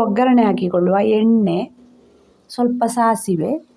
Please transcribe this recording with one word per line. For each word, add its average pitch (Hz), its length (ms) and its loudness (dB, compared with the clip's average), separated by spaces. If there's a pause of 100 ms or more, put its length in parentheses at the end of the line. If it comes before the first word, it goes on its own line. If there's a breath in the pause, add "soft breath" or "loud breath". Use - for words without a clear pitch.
ಒಗ್ಗರಣೆ 247 440 2
ಹಾಕಿಕೊಳ್ಳುವ. 180 500 0 (200)
ಎಣ್ಣೆ, 214 420 2 (920)
ಸ್ವಲ್ಪ 247 340 -4 (120)
ಸಾಸಿವೆ 208 560 -2 (260)